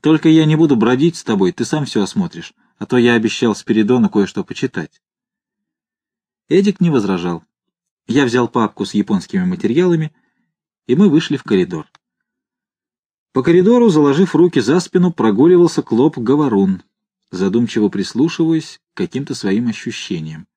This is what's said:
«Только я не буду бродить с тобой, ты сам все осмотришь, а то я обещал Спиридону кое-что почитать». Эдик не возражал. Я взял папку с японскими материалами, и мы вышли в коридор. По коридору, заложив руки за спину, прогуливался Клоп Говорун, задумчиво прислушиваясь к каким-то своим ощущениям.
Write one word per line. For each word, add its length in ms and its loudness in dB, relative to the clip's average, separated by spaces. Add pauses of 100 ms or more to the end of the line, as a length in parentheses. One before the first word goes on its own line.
«Только 280 2
я 160 4
не 120 2
буду 200 4
бродить 400 2
с 80 -18
тобой, 280 0
ты 120 -6
сам 200 -4
все 180 -4
осмотришь, 520 -8 (240)
а 80 -10
то 100 0
я 180 4
обещал 400 -2
Спиридону 540 0
кое-что 360 -4
почитать». 580 -10 (1500)
Эдик 320 2
не 100 2
возражал. 540 -2 (640)
Я 180 0
взял 240 -2
папку 360 -4
с 100 -12
японскими 500 -2
материалами, 720 -2 (720)
и 80 0
мы 140 4
вышли 300 0
в 60 -12
коридор. 460 -2 (1400)
По 100 -2
коридору, 460 4
заложив 460 2
руки 260 2
за 200 0
спину, 300 0
прогуливался 720 2
Клоп 360 0
Говорун, 640 0 (480)
задумчиво 580 -2
прислушиваясь 960 -4 (100)
к 60 -20
каким-то 360 -6
своим 340 -2
ощущениям. 800 -10 (100)